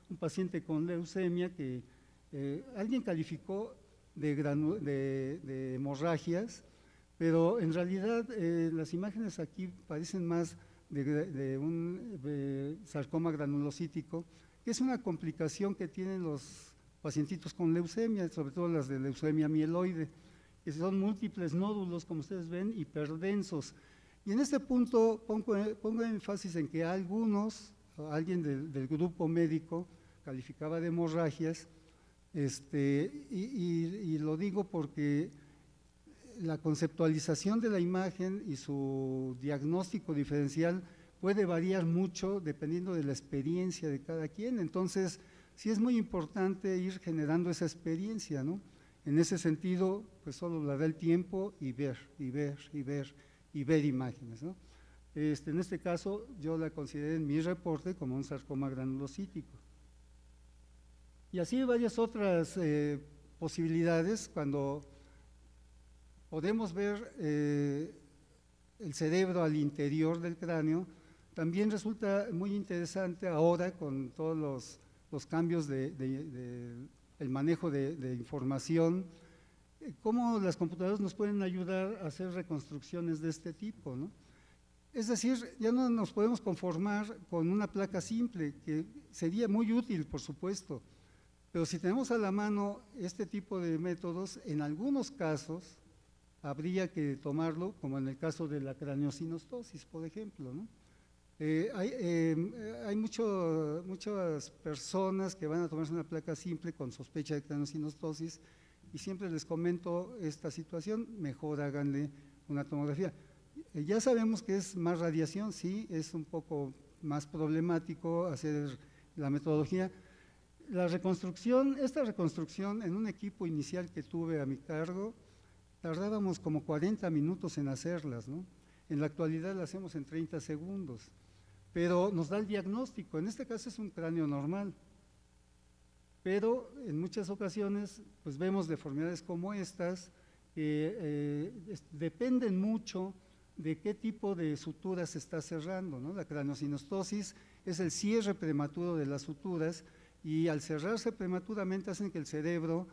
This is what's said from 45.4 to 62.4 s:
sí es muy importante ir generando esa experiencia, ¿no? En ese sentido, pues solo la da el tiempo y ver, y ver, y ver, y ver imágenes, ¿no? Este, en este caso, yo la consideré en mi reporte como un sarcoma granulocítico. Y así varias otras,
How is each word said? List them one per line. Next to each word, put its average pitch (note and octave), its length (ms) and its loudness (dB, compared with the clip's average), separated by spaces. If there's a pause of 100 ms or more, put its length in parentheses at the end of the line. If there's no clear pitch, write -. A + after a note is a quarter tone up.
sí - 120 -4
es G#3+ 100 4
muy A#3 200 6
importante F#3+ 800 0
ir F#3 220 -2
generando E3 500 2
esa E3 160 2
experiencia, E3 760 -2
¿no? F3+ 200 -2 (420)
En D3 140 4
ese E3+ 180 6
sentido, F#3 680 2 (200)
pues C#3+ 120 -10
solo E3+ 280 -2
la C#3 140 0
da D#3 80 2
el D#3+ 80 2
tiempo F3+ 640 2
y C3 120 -2
ver, B2+ 260 -2 (200)
y C3 120 -4
ver, C#3+ 260 0 (160)
y D3 100 -6
ver, C#3 320 -4 (380)
y C#3+ 120 -2
ver D3+ 200 6
imágenes, B2+ 580 -2
¿no? F3+ 140 -6 (580)
Este, D3+ 360 0
en D#3 80 2
este F3+ 220 -2
caso, G3 460 -2 (140)
yo D#3+ 160 0
la D#3+ 140 -2
consideré D3 460 -4
en D#3+ 100 0
mi D3 160 2
reporte F3+ 520 -2
como C3 220 -2
un C#3 80 -2
sarcoma C#3 460 -4
granulocítico. C3 880 -6 (1700)
Y F3+ 100 -2
así A#3+ 220 2
varias A#3+ 360 4
otras, G3+ 580 2